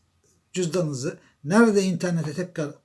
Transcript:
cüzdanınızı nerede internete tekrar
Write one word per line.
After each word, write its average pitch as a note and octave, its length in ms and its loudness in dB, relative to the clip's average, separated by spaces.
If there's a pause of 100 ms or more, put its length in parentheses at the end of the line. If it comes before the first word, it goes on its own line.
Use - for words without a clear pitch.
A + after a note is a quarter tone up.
(540)
cüzdanınızı D#3+ 640 -4 (260)
nerede G3+ 400 4
internete E3+ 500 -2
tekrar D#3+ 380 -6 (140)